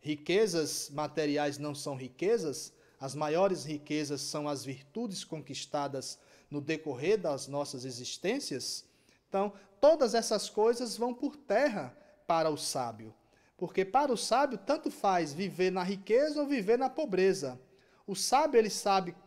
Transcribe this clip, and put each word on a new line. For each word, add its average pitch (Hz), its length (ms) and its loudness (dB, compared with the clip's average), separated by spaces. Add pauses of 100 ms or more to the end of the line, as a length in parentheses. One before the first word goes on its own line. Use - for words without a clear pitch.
riquezas 160 880 0
materiais 147 640 -2
não 147 180 -6
são 143 220 -8
riquezas, 160 760 -2 (260)
as 135 140 -8
maiores 156 500 2
riquezas 147 560 -4
são 147 280 -4
as 135 160 -4
virtudes 185 600 -8
conquistadas 143 960 -6 (320)
no 143 100 -6
decorrer 151 560 -2
das 156 300 -2
nossas 143 380 -6
existências. 135 1000 -6 (440)
Então, 202 240 -2 (280)
todas 277 340 6
essas 226 360 0
coisas 233 460 2
vão 240 180 -2
por 285 220 -4
terra 202 600 0 (300)
para 160 240 2
o 147 80 -2
sábio. 113 560 -6 (420)
Porque 185 280 -2
para 262 280 2
o 226 40 2
sábio, 247 420 2
tanto 311 320 -2
faz 175 420 2
viver 180 380 0
na 185 120 -2
riqueza 226 580 2
ou 285 60 0
viver 240 320 2
na 262 120 0
pobreza. 185 680 0 (480)
O 202 80 -6
sábio, 269 440 4
ele 214 120 4
sabe 190 460 0 (100)